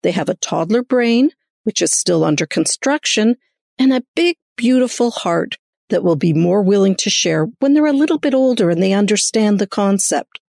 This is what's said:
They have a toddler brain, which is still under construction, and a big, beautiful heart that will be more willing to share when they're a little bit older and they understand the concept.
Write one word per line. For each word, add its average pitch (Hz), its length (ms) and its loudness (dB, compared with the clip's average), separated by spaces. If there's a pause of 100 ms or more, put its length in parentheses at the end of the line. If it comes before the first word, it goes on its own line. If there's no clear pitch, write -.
They - 100 0
have 180 180 -4
a 175 60 -4
toddler 170 460 -2
brain, 247 500 0 (300)
which - 200 -4
is 170 100 -2
still 165 320 0
under 156 220 -2
construction, 233 880 -2 (420)
and 262 140 4
a 254 120 -2 (120)
big, 339 220 0 (180)
beautiful 240 540 0
heart - 480 -4 (320)
that 175 120 0
will 175 140 2
be 165 160 0
more 175 300 2
willing 196 340 2
to - 140 -4
share 160 380 -2 (120)
when 277 140 2
they're 302 120 4
a 294 60 2
little 294 260 0
bit 285 160 0
older 247 360 2
and 170 120 0
they 190 120 2
understand 208 640 0
the 196 100 -2
concept. - 720 -2 (120)